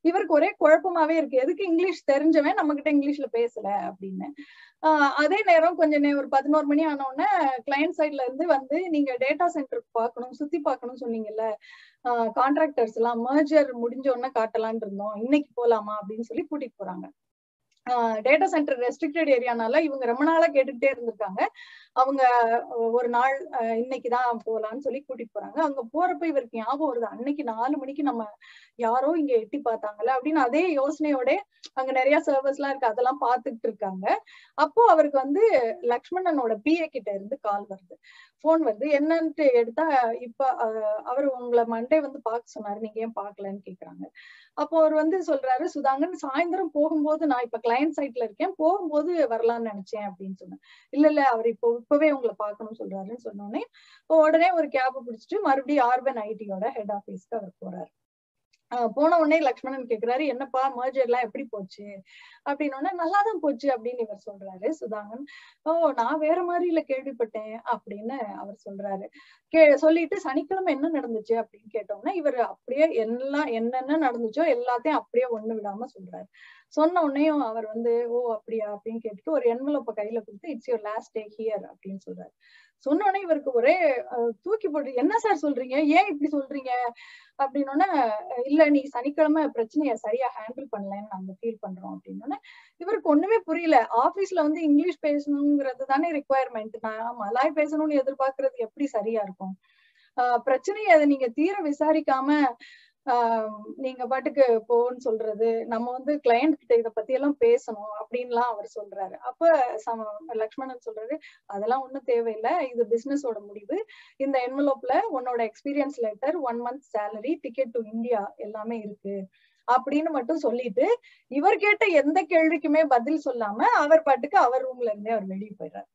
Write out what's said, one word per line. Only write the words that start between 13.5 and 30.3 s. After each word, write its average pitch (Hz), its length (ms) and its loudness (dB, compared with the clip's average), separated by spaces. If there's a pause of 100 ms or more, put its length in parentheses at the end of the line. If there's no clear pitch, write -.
முடிஞ்ச 262 360 -2
உடனே 247 200 -2 (100)
காட்டலாம்னு 220 360 -2
இருந்தோம், 208 400 -8
இன்னைக்கு 247 520 0
போலாமா?" 214 300 0
அப்படின்னு 214 240 -10
சொல்லி 233 300 -8
கூட்டிட்டு 277 320 -8
போறாங்க. 185 260 -12 (800)
ஆ, 240 220 2
டேட்டா 254 320 4
சென்டர் 302 340 0
ரெஸ்ட்ரிக்டட் 294 520 -2
ஏரியானால 240 480 2
இவங்க 277 280 0
ரொம்ப 240 180 0
நாளா 330 220 4
கேட்டுக்கிட்டே 269 400 0
இருந்திருக்காங்க. 233 600 -2 (480)
அவங்க 262 340 4 (400)
ஒரு 240 420 0
நாள், 269 440 0
ஆ, 262 60 -2
இன்னைக்குதான் 247 840 -2
போலாம்னு 220 320 -4
சொல்லி 277 300 -6
கூட்டிட்டு 233 320 -12
போறாங்க. 202 200 -8
அங்க 277 240 -2 (100)
போறப்ப 339 300 -2
இவருக்கு 277 340 -4
ஞாபகம் 262 380 -2
வருது, 233 100 -2
அன்னைக்கு 254 380 -6
நாலு 233 340 -2
மணிக்கு 285 260 -8
நம்ம 233 260 -2 (460)
யாரோ 254 400 2
இங்க 294 180 0
எட்டி 233 360 0
பார்த்தாங்கல்ல 220 440 -4
அப்படின்னு 262 160 -2
அதே 311 460 2